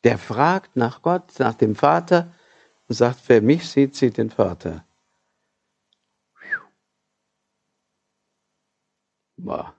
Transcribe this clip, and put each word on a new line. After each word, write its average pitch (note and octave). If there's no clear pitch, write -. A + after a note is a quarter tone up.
der A#2
fragt D#3+
nach A#2+
Gott, -
nach A#2+
dem G#2+
Vater E3+
und A#2+
sagt, A#2+
„Wer A#2
mich D3
sieht, C#3
sieht A#2+
den A2+
Vater.“ F2
Boah. -